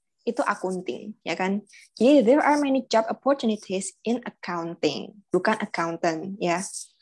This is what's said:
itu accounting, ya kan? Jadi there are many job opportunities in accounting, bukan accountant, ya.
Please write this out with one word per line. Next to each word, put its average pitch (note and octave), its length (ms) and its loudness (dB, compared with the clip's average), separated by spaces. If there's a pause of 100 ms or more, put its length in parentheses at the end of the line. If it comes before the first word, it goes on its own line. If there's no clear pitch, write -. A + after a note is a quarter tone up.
(280)
itu A#3 160 -2
accounting, F#3 800 -6
ya D#3 80 -4
kan? F#3+ 320 -2 (320)
Jadi C4+ 240 8
there B3+ 240 6
are D4 160 4
many C4+ 240 0
job A3 240 2
opportunities G#3+ 960 -2
in A#3+ 240 -2
accounting, E3 880 -6 (160)
bukan F#3 240 2
accountant, E3+ 800 -4
ya. F3+ 240 -2 (420)